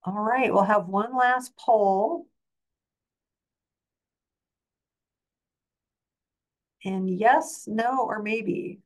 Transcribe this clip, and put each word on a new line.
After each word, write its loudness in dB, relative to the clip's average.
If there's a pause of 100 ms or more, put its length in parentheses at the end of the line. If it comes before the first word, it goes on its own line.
All -6
right, 0
we'll 4
have 2
one -2
last 0
poll. 2 (4000)
And -4
yes, 0
no, -2
or -6
maybe -6